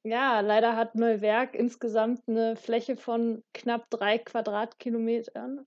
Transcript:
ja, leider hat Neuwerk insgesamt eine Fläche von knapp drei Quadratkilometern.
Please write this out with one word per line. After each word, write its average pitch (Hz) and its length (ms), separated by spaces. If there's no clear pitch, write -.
ja, 233 360
leider 220 360
hat 226 200
Neuwerk 226 580
insgesamt 233 720
eine 226 280
Fläche 233 400
von 233 460
knapp 233 340
drei 208 300
Quadratkilometern. 226 1500